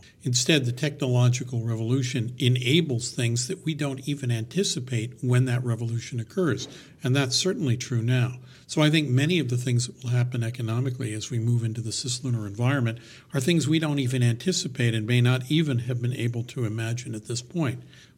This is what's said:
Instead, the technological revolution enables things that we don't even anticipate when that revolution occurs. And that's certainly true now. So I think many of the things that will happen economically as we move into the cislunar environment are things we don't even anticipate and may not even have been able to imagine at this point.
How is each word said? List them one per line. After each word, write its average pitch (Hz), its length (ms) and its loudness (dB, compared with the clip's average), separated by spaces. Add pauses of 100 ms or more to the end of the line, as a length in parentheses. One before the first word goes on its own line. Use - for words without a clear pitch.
(220)
Instead, 131 440 2
the 120 60 0
technological 123 880 2
revolution 117 760 -2
enables 127 720 2
things 120 360 0
that - 180 -6
we 160 80 -2
don't 139 340 -4
even 139 240 -2
anticipate 120 880 -2
when 127 240 4
that 123 180 0
revolution 117 560 -4
occurs. 135 480 -2 (360)
And 127 120 2
that's 139 200 2
certainly 170 420 0
true 117 240 -2
now. 127 360 0 (300)
So - 140 0
I 151 80 6
think 156 200 2
many 151 300 4
of 123 100 0
the 123 80 0
things 120 300 0
that - 160 -14
will 120 80 -4
happen 123 320 0
economically 117 720 -4
as 107 160 -8
we 120 100 -2
move 113 240 2
into 113 180 -2
the 107 80 -6
cislunar 120 580 -4
environment 120 520 0 (340)
are 139 60 2
things 151 280 2
we 160 120 4
don't 147 200 0
even 127 240 2
anticipate 120 680 0
and 107 120 0
may 123 140 4
not 123 300 2
even 147 300 2
have 120 220 -4
been 120 120 -2
able 117 300 -4
to 120 220 -4
imagine 113 500 -4
at 107 120 -12
this 117 140 -4
point. - 420 -4 (340)